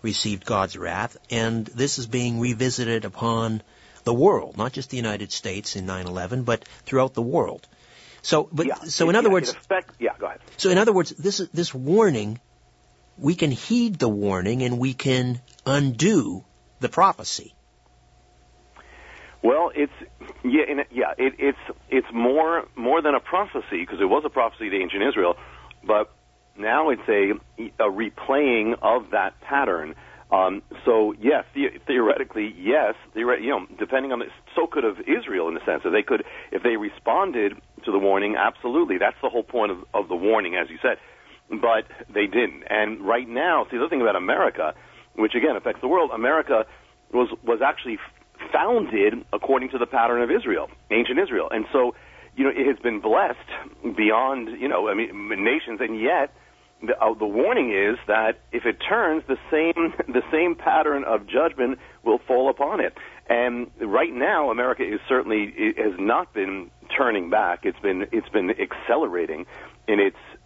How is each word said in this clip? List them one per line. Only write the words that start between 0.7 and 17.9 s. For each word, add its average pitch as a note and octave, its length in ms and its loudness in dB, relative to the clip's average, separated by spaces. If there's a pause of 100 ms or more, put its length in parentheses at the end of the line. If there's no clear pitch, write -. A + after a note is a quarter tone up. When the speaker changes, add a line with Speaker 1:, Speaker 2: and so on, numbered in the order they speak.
Speaker 1:
wrath, F2+ 400 -6 (120)
and A2+ 360 0
this C3+ 340 -2
is A#2+ 80 -8
being A#2+ 320 -2
revisited A#2 680 -2
upon A2+ 560 -2 (420)
the A#2+ 100 2
world, C3+ 440 4
not B2 140 -2
just - 180 -10
the B2+ 80 -8
United G#2 340 -4
States G#2 440 -8
in F#2+ 100 -8
nine F#2 220 -6
eleven, F#2 360 -6
but A#2 240 -2 (180)
throughout C3 280 2
the A2+ 80 -4
world. B2 460 -2 (540)
So, D#3 300 2
but, E3 140 -2
Speaker 2:
Yeah, - 100 -2
Speaker 1:
so - 320 0
Speaker 2:
it, - 20 4
Speaker 1:
in F#3 60 4
other A3+ 120 4
Speaker 2:
yeah, G3 60 6
Speaker 1:
words, E3+ 160 2
Speaker 2:
it - 80 -10
affect-, - 420 -4
yeah, A#2 180 0
go - 100 -6
ahead. - 120 -10 (180)
Speaker 1:
so F#3+ 120 2
in F#3 80 6
other A3 160 6
words, F3+ 180 2
this, G3 280 -4 (140)
this E3 200 -2
warning, C3 680 2 (760)
we E3 180 0
can D#3 160 2
heed A3+ 480 0
the A#2+ 100 2
warning G2+ 540 0
and B2 160 0
we C3 140 0
can B2+ 480 0 (240)
undo C3+ 760 2 (360)
the B2 100 -2
prophecy. - 640 0 (1900)